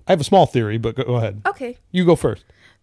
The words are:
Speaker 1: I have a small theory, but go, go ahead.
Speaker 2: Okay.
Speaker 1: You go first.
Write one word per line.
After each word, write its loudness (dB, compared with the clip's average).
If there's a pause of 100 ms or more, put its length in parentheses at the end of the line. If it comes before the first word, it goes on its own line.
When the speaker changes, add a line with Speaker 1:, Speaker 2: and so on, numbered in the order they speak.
Speaker 1:
I 2
have 2
a -4
small 6
theory, -2
but -4
go, -6
go -2
ahead. -4
Speaker 2:
Okay. -8 (120)
Speaker 1:
You -2
go 4
first. -4 (380)